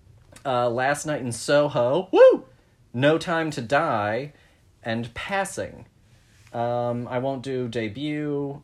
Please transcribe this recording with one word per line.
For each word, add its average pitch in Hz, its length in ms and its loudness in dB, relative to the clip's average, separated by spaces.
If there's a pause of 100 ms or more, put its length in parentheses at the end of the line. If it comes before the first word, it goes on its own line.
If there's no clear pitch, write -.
(440)
Uh, 123 260 0
Last 131 360 -2
Night 147 140 -4
in 120 120 -6
Soho. 147 800 2
Woo! 466 320 8 (480)
No 147 260 4
Time 160 340 -2
to 147 80 -6
Die. 127 720 0 (500)
And 117 320 -6
Passing. - 720 -6 (680)
Um, 120 560 -2
I 123 100 -4
won't 131 240 -4
do 127 260 -4
Debut. 143 960 -6